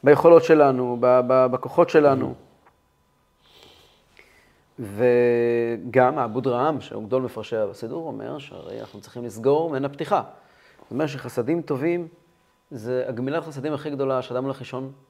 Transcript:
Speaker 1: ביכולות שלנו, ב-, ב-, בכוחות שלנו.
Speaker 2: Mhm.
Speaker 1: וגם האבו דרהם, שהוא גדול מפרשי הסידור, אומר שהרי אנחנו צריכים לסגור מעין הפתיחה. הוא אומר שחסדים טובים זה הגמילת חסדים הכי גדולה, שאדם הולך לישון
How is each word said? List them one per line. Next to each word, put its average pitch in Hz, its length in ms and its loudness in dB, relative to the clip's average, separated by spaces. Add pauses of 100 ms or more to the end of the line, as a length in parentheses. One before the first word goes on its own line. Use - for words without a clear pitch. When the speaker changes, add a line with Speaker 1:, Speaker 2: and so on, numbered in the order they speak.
Speaker 1:
ביכולות 160 400 8
שלנו, 131 560 4
ב-, 127 260 4
ב-, 131 260 4
בכוחות 139 380 0
שלנו. 139 360 4
Speaker 2:
Mhm. 127 80 -8 (2500)
Speaker 1:
וגם 120 1400 2
האבו 120 220 -4
דרהם, 127 400 -2
שהוא 110 260 -14
גדול 127 160 -2
מפרשי 117 340 -8
הסידור, 117 500 -6
אומר 117 320 -12
שהרי 98 420 -16
אנחנו 107 200 -18
צריכים 120 240 -16
לסגור 135 460 0
מעין 139 140 -4
הפתיחה. 143 340 -4
הוא 117 60 -4 (680)
אומר 143 160 -4
שחסדים 135 560 -6
טובים 160 460 -4 (640)
זה 127 380 -6
הגמילת 135 360 -6
חסדים 147 280 -8
הכי 147 180 -8
גדולה, 135 320 -4
שאדם 123 220 -6
הולך 135 140 -6
לישון 131 340 -12 (180)